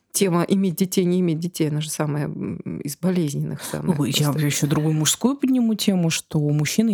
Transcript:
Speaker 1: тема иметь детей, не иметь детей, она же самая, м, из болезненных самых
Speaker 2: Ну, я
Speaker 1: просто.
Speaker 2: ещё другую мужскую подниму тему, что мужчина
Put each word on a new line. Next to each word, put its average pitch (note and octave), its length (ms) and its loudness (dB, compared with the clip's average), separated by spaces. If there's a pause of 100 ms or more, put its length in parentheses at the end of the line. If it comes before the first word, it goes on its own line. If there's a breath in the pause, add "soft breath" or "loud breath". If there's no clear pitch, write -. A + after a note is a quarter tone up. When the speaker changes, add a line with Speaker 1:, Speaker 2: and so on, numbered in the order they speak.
(120)
Speaker 1:
тема F3 360 2
иметь F#3+ 260 2
детей, F#3 300 0
не F3+ 160 2
иметь E3 180 0
детей, E3+ 300 -2
она D3+ 120 -2
же D3+ 100 -8
самая, D3 340 -4
м, - 600 -8
из C#3+ 120 -8
болезненных D#3 680 -2
самых - 360 -4
Speaker 2:
Ну, C#3+ 60 0
я D3 280 0
Speaker 1:
просто. D3 140 0
Speaker 2:
ещё C#3+ 200 0
другую D#3 280 0
мужскую F#3 420 2
подниму B3+ 400 2
тему, F3+ 340 2
что - 300 -2
мужчина D3 540 2